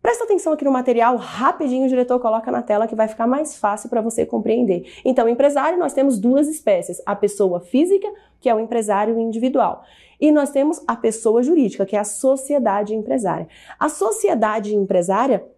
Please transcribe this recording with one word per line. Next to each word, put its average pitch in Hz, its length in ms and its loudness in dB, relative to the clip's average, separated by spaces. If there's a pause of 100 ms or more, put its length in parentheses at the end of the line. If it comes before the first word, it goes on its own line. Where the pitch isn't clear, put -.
Presta 480 240 -2
atenção 392 280 0
aqui 302 120 -4
no 277 80 2
material, 247 440 2
rapidinho 262 720 -2
o - 20 2
diretor 247 320 0
coloca 226 300 -2
na 240 100 -2
tela 214 260 0
que 226 80 -6
vai 220 140 0
ficar 226 180 -4
mais 285 300 -2
fácil 214 320 -4
pra 233 140 -2
você 226 240 -2
compreender. 220 580 0 (180)
Então, 254 260 2
empresário, 285 500 2
nós 311 160 -2
temos 269 240 2
duas 254 280 2
espécies. 180 600 -2
A 196 100 -2
pessoa 196 440 0
física, 370 500 0 (280)
que - 100 -2
é 233 60 4
o 214 60 0
empresário 220 580 0
individual. 226 640 0 (380)
E 302 100 6
nós 285 200 4
temos 294 360 0
a 233 80 -2
pessoa 226 480 0
jurídica, 254 440 2
que 208 100 -4
é - 20 2
a 208 60 0
sociedade 247 920 0
empresária. 214 540 -4 (320)
A 302 80 0
sociedade 226 880 0
empresária 196 680 0 (120)